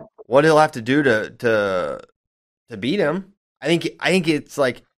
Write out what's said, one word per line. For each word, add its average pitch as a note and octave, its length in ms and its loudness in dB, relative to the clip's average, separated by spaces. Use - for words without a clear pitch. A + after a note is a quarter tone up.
what C3+ 180 4
he'll D#3 140 4
have D3+ 160 2
to B2 80 -10
do C3+ 220 0
to, G#2+ 260 0
to, G2 720 -2
to A#2 80 -14
beat C3+ 220 -4
him. E3+ 340 -4
I C3+ 60 -6
think, D#3+ 200 0
I D3 120 -2
think F3+ 160 0
it's D3+ 300 -4
like, C3 260 -2